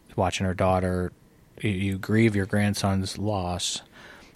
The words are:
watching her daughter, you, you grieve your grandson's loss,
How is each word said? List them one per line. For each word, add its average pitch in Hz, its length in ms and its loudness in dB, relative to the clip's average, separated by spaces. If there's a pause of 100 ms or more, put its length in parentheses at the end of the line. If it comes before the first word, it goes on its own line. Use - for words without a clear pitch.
(160)
watching 95 320 0
her 90 80 -2
daughter, 92 560 2 (500)
you, 107 80 -2
you 95 300 -2
grieve 107 360 4
your 98 120 0
grandson's 101 720 0
loss, 92 640 -4 (540)